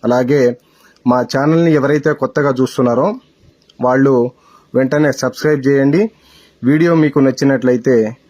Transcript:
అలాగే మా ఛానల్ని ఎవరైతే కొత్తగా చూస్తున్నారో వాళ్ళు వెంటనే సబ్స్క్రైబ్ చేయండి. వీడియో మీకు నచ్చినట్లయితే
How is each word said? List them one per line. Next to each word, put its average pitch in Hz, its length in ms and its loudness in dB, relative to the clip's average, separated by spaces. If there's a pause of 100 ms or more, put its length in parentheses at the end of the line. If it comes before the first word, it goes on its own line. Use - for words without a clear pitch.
అలాగే 123 500 0 (500)
మా 123 120 2 (140)
ఛానల్ని 160 460 0
ఎవరైతే 143 340 0
కొత్తగా 143 380 -2 (100)
చూస్తున్నారో 123 460 0 (800)
వాళ్ళు 131 440 2 (440)
వెంటనే 131 380 0
సబ్స్క్రైబ్ 139 560 -4
చేయండి. 139 340 2 (680)
వీడియో 165 260 2
మీకు 151 320 2
నచ్చినట్లయితే 127 920 0 (140)